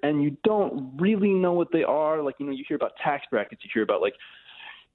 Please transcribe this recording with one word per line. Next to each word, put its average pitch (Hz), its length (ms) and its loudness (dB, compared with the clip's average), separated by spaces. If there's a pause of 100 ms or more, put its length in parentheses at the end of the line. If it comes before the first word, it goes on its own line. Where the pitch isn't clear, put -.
and 147 180 2
you 143 220 0
don't 151 540 0
really 196 340 2
know 180 220 2
what 175 180 0
they 165 120 2
are. 151 380 0
Like, 139 180 -4
you 143 60 -6
know, 143 60 -4
you 135 160 -8
hear 156 80 -2
about 127 160 -2 (100)
tax 143 300 -2
brackets, 110 320 -2
you 107 100 -16
hear 110 100 2
about, 101 180 0
like, 101 140 2 (800)